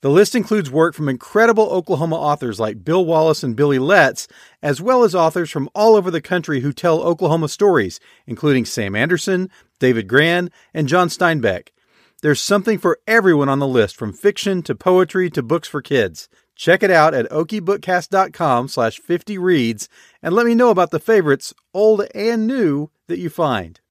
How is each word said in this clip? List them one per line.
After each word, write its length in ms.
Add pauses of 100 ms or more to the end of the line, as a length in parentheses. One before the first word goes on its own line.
The 100
list 260
includes 340
work 240
from 140
incredible 640
Oklahoma 440
authors 460
like 240
Bill 200
Wallace 380
and 140
Billy 240
Letts, 480 (340)
as 180
well 220
as 100
authors 380
from 240
all 220
over 120
the 120
country 400
who 120
tell 300
Oklahoma 460
stories, 500 (260)
including 400
Sam 300
Anderson, 560 (300)
David 260
Grann, 460 (200)
and 140
John 220
Steinbeck. 600 (520)
There's 180
something 380
for 300
everyone 400
on 100
the 80
list, 300
from 160
fiction 500
to 140
poetry 540
to 120
books 240
for 160
kids. 460 (260)
Check 300
it 80
out 200
at 180
okiebookcast 760
dot 240
com 360
slash 320
fifty 360
reads 520 (340)
and 100
let 140
me 80
know 160
about 220
the 80
favorites, 520 (220)
old 400
and 320
new, 440 (180)
that 100
you 120
find. 500 (100)